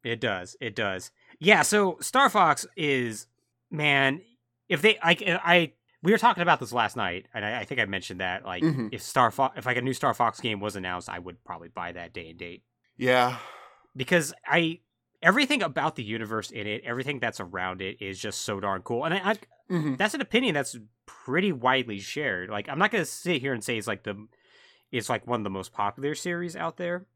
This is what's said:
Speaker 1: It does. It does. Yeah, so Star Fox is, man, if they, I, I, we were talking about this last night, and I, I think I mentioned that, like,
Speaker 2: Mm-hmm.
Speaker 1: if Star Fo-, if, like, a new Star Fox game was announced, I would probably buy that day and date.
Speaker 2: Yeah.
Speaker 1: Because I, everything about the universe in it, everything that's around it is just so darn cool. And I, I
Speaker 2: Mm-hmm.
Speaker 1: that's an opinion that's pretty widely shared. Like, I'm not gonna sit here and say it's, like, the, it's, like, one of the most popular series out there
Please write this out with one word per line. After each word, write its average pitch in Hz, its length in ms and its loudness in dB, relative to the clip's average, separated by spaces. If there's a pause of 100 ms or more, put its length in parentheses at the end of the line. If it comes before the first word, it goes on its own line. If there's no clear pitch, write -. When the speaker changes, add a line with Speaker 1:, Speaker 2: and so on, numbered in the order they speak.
Speaker 1:
It 117 160 -4
does. 98 400 -4
It 107 140 -6
does. 98 380 -4 (260)
Yeah, 175 240 6
so 196 380 2
Star 262 280 4
Fox 175 380 4 (100)
is, 127 500 0 (440)
man, 143 500 2 (480)
if 160 140 0
they, 214 200 6
I, 170 140 6 (260)
I, 170 300 6 (300)
we 175 100 6
were 220 60 6
talking 208 240 4
about 170 180 6
this 113 120 -8
last 117 240 2
night, 95 360 -2
and 104 120 -4
I, 113 160 -2
I 104 40 -8
think 127 160 -2
I 107 60 2
mentioned 95 340 -6
that, 92 240 -4
like, 90 200 -4
Speaker 2:
Mm-hmm. 135 280 0
Speaker 1:
if 113 100 -10
Star 123 280 4
Fo-, 135 260 0
if, - 100 -10
like, 123 120 0
a 120 40 -2
new 127 120 -2
Star - 200 0
Fox 117 260 0
game 107 200 -4
was 104 160 -4
announced, 90 320 -6
I 87 120 -10
would 87 240 -16
probably 85 240 -14
buy 87 240 -10
that 85 200 -14
day 85 180 -12
and 82 80 -20
date. 87 260 -14 (320)
Speaker 2:
Yeah. 123 420 2 (580)
Speaker 1:
Because 151 380 0 (120)
I, 160 340 0 (420)
everything 254 400 4
about 151 340 -2
the 127 80 -8
universe 110 460 -4
in 104 160 -8
it, 107 180 -6
everything 127 360 -4
that's 113 200 -4
around 92 400 -6
it 95 220 -8
is 98 180 -8
just - 220 -6
so 101 180 -4
darn 98 220 -2
cool. 120 220 -4
And 160 100 -2
I, 190 160 0
I 220 60 0 (340)
Speaker 2:
Mm-hmm. 156 240 0
Speaker 1:
that's 185 180 0
an 294 80 -4
opinion 240 340 2
that's 139 220 -4 (300)
pretty 180 440 0
widely 123 480 2
shared. 98 520 -4
Like, 104 180 -6
I'm 143 100 -6
not 208 120 4
gonna 196 160 -2
sit 170 340 -4
here 135 140 -2
and 113 100 -6
say 120 140 -2
it's, 104 80 -6
like, 104 160 -4
the, 107 240 -8 (640)
it's, 117 180 -4
like, 113 180 -2
one 117 140 -2
of 104 40 -6
the 101 60 -4
most 95 220 -8
popular 131 420 -4
series 175 420 -6
out 165 200 -6
there 175 380 -6